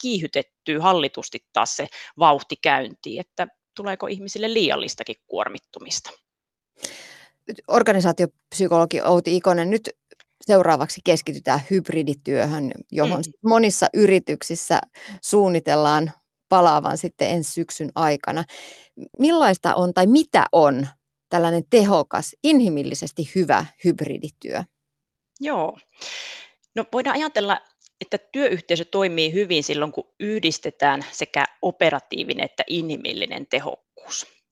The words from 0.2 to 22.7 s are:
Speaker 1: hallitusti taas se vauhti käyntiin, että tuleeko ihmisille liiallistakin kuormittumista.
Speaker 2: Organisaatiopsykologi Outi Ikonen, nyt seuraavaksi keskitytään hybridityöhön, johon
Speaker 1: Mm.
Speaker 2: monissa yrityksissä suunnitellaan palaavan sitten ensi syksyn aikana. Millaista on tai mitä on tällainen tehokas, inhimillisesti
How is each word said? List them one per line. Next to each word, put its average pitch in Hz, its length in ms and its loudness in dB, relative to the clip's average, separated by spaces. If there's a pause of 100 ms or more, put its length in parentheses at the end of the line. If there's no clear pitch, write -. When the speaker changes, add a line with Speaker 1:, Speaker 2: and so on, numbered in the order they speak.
Speaker 1:
hallitusti 165 720 -2
taas 110 240 -2
se 143 100 -6 (320)
vauhti 151 420 2
käyntiin, 135 580 -4
että 180 280 -8 (280)
tuleeko 196 320 -10
ihmisille 202 460 -8
liiallistakin 143 640 -2 (120)
kuormittumista. - 840 -10 (1600)
Speaker 2:
Organisaatiopsykologi 175 1300 2
Outi 175 340 2
Ikonen, 175 340 0
nyt 220 200 -2 (520)
seuraavaksi 175 640 2
keskitytään 143 640 0
hybridityöhön, 147 1040 -2 (200)
johon 156 340 0
Speaker 1:
Mm. 185 240 -4
Speaker 2:
monissa 226 440 4
yrityksissä 180 880 2 (420)
suunnitellaan 156 880 2 (380)
palaavan 156 480 4
sitten - 320 -4
ensi 170 220 -4
syksyn 160 440 -8
aikana. 156 480 -2 (760)
Millaista 285 560 2
on 180 180 0
tai 185 140 4
mitä 247 440 4
on 139 360 4 (420)
tällainen 170 400 0
tehokas, 202 760 2
inhimillisesti 156 920 0